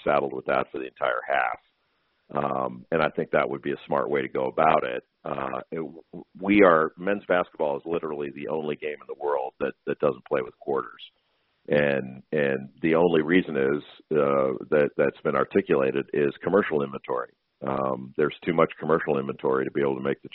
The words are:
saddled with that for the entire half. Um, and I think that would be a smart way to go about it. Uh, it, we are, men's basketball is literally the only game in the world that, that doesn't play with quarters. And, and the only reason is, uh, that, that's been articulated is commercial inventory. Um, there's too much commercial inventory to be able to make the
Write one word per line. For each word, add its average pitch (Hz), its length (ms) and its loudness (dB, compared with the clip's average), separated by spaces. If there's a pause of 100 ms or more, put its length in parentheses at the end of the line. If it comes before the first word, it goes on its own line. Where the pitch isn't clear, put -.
saddled 71 280 0
with 65 140 -10
that 67 260 -2
for 69 60 -8
the 65 80 -8
entire 62 400 -4
half. 64 320 -2 (720)
Um, 65 600 -4
and 82 100 2
I 76 100 2
think 80 200 -6
that 71 180 2
would 67 140 -8
be 69 100 -4
a - 140 -10
smart 69 240 -2
way 71 120 0
to 65 60 -6
go 65 180 -4
about 78 380 2
it. 62 200 -6 (200)
Uh, 67 360 -6 (100)
it, 82 100 -6 (600)
we 98 240 6
are, 80 320 6
men's 98 300 -4
basketball 82 500 0
is 69 100 -8
literally 76 480 -4
the 67 140 -10
only 76 280 -4
game 76 240 -8
in 69 80 -20
the 67 120 -12
world 71 380 -2
that, 69 140 -4 (140)
that 73 120 -4
doesn't 65 280 0
play 69 160 -2
with 62 160 -12
quarters. 65 440 -6 (640)
And, 67 540 0 (100)
and 69 360 -2 (140)
the 80 140 4
only 82 260 4
reason 80 340 2
is, 69 260 0 (300)
uh, 69 460 2 (120)
that, 73 260 4
that's 71 280 0
been 73 120 0
articulated 67 760 2
is 71 200 2 (100)
commercial 87 400 2
inventory. 65 480 -6 (360)
Um, 67 500 -4
there's 73 280 0
too 90 80 0
much 80 260 4
commercial 78 400 0
inventory 65 460 -2
to 65 60 -6
be 73 100 -4
able 69 160 0
to 64 60 -8
make 69 200 -4
the - 120 -16